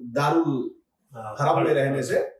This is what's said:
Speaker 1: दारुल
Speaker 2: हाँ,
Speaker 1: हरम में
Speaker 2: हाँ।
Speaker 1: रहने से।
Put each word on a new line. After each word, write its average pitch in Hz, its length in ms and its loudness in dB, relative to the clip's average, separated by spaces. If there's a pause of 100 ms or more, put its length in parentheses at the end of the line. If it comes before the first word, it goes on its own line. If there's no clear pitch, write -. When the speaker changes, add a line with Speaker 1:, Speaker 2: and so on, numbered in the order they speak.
Speaker 1:
दारुल 143 680 0 (420)
Speaker 2:
हाँ, 107 260 -12
Speaker 1:
हरम 147 200 2
में 165 60 2
Speaker 2:
हाँ। 151 80 4
Speaker 1:
रहने 135 300 0
से। - 360 -2